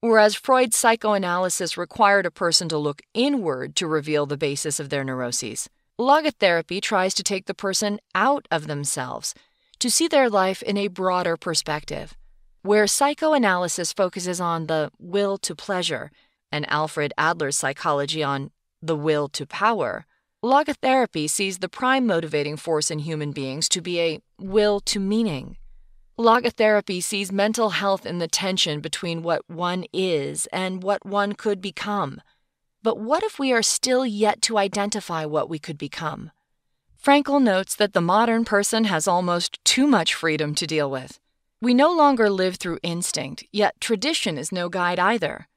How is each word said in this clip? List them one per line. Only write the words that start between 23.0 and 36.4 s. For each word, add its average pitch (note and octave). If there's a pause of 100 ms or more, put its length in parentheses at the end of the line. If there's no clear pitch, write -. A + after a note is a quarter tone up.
beings C#3
to F3+
be F3
a E3 (200)
will G3+
to -
meaning. G3 (640)
Logotherapy A3
sees G3
mental G#3+
health G3
in F3+
the E3
tension F#3
between E3
what E3
one F3
is D#3
and F#3
what G3+
one G3+
could G3+
become. G3 (600)
But A3
what C#4+
if G#4+
we C4+
are A3+
still B3+
yet G#3
to A3+
identify G3
what D3+
we D#3+
could D3
become? D3+ (720)